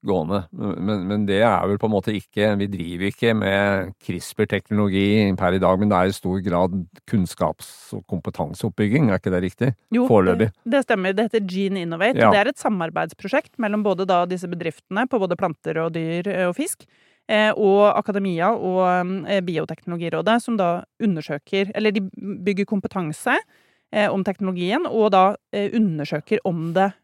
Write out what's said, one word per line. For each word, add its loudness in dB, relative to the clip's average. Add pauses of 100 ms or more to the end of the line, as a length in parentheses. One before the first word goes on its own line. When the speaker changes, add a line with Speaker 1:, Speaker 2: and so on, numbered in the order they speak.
Speaker 1:
gående, 0
men, -4
men 0
det 2
er 2
vel 0
på -4
en 2
måte 0
ikke, -2
vi -2
driver -4
ikke 0
med 0
crispr-teknologi 0
per 2
i 2
dag, 4
men 2
det 4
er 4
i -2
stor -4
grad 0 (360)
kunnskaps- -4
og -10
kompetanseoppbygging, -2
er 2
ikke -2
det 0
riktig? -2 (160)
Speaker 2:
Jo, 2
Speaker 1:
Foreløpig. 6
Speaker 2:
det, 2 (180)
det 2
stemmer. 0
Det 0
heter 0
Gene -2
Innovate, 0
Speaker 1:
Ja. 6
Speaker 2:
og 8
det 6
er 2
et -4
samarbeidsprosjekt -4
mellom -2
både 0
da 4
disse -6
bedriftene -4
på 0
både 0
planter -4
og -4
dyr, -4
eh, -2
og -2
fisk, -8 (420)
eh, 2
og 4
akademia 0
og, 0
eh, 0
Bioteknologirådet, -2
som -4
da 0 (180)
undersøker, -2
eller 0
de 0
bygger -4
kompetanse, -2 (560)
eh, 2
om -2
teknologien, -2
og 2
da, 6 (160)
eh, -2
undersøker -2
om -4
det 4 (120)